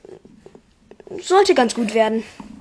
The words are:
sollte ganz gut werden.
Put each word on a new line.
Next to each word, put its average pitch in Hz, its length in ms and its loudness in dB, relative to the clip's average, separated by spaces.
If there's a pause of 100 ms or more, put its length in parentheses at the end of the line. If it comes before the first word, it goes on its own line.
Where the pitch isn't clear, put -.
(1200)
sollte 381 340 4
ganz 247 220 0
gut 220 180 -4
werden. 220 300 0 (360)